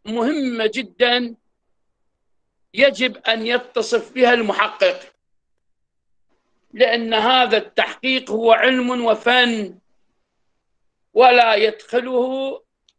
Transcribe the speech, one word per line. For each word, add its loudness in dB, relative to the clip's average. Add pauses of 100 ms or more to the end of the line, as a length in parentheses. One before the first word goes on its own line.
مهمة -2
جدًا -2 (1400)
يجب 0
أن -4
يتصف -4
بها 2
المحقق، -2 (1600)
لأن 0
هذا 2
التحقيق -4
هو 2
علم 0
وفن، 0 (1300)
ولا 6
يدخله -4 (380)